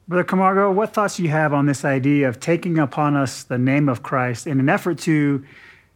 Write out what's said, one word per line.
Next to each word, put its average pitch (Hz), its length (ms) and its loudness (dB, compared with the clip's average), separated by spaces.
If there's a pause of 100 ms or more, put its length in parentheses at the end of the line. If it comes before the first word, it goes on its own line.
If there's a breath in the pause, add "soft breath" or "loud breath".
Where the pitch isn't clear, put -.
Brother 175 160 0
Camargo, 190 480 2
what 208 220 0
thoughts 208 240 -2
do 185 60 -2
you 165 60 0
have 156 220 2
on 143 140 2
this 143 180 0
idea 139 460 2
of 117 100 -6
taking 170 400 -2
upon 147 380 0
us 135 260 -4
the 127 140 -4
name 135 320 2
of 123 120 -2
Christ 123 460 -4
in 135 140 0
an 139 80 2
effort 175 300 0
to, 143 440 0 (520 loud breath)